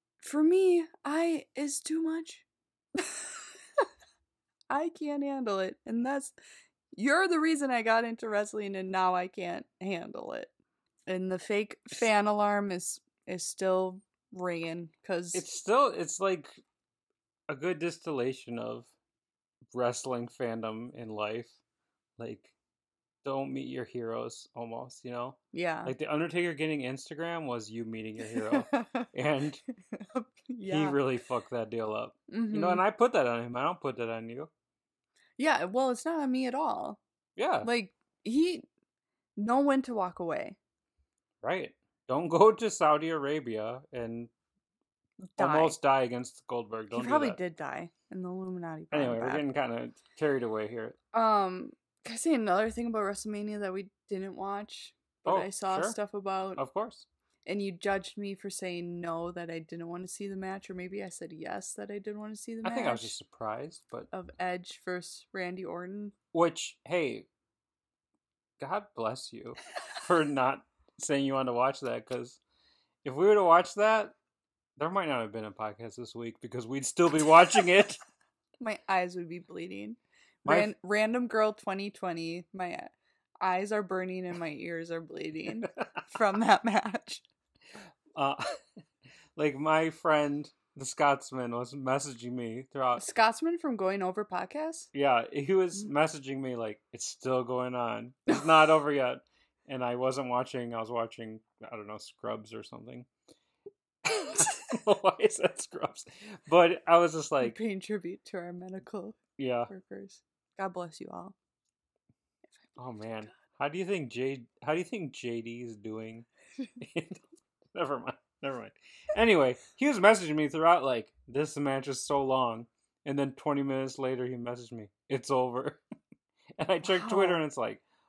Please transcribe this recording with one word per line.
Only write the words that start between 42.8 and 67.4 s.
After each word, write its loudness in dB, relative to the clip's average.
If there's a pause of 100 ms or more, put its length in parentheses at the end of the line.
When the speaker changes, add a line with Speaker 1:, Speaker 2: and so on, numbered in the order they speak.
Speaker 2:
Arabia -2 (100)
and -8 (1080)
Speaker 1:
Die. 4
Speaker 2:
almost 4
die 6
against -4
Goldberg. -6
Don't -2
Speaker 1:
He -6
Speaker 2:
do -6
Speaker 1:
probably 4
Speaker 2:
that. -6
Speaker 1:
did -6
die, -8 (200)
and -10
the -8
Illuminati -8
brought 0
him 0
Speaker 2:
Anyway, -2
we're -4
Speaker 1:
back. -2
Speaker 2:
getting -2
kinda -2 (280)
carried 2
away -2
here. -10 (200)
Speaker 1:
Um, 2 (340)
can -12
I -8
say 2
another 2
thing -4
about 0
WrestleMania -4
that -4
we -8 (220)
didn't -6
watch, -8 (320)
but 2
Speaker 2:
Oh, 4
Speaker 1:
I -2
saw -2
Speaker 2:
sure. 0
Speaker 1:
stuff -4
about? -4
Speaker 2:
Of -4
course. -4 (400)
Speaker 1:
And -2
you -4
judged -4
me -6
for -10
saying -8
no, -6
that -10
I -6
didn't -12
wanna -10
see -8
the -8
match, -8
or -12
maybe -8
I -10
said -12
yes, -8
that -10
I -8
didn't -10
wanna -12
see -12
the -10
Speaker 2:
I 0
think -2
I 0
was -4
Speaker 1:
match -12
Speaker 2:
just -12
surprised, -10
but -12
Speaker 1:
of -10
Edge -6
versus -8
Randy -6
Orton. -8 (200)
Speaker 2:
Which, 2 (100)
hey, -2 (1300)